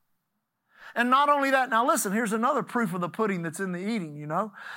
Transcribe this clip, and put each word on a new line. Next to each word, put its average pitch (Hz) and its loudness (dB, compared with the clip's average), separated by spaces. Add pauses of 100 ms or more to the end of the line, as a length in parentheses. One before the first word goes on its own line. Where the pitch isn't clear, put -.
(960)
And 240 2
not 285 6
only 277 4
that, 262 2
now 226 2
listen, 262 2
here's 220 0
another 240 0
proof 226 -2
of 180 -4
the 175 -2
pudding 196 -2
that's 160 -6
in 190 -4
the 175 -6
eating, 185 -6
you 147 -12
know. 190 -4 (240)